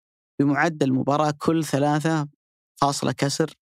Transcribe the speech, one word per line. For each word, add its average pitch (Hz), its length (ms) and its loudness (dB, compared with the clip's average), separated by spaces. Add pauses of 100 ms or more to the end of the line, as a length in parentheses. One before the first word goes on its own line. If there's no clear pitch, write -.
(400)
بمعدل 143 540 0
مباراة 143 440 0
كل 165 280 0
ثلاثة 147 600 0 (540)
فاصلة 139 300 0
كسر 143 420 -2 (120)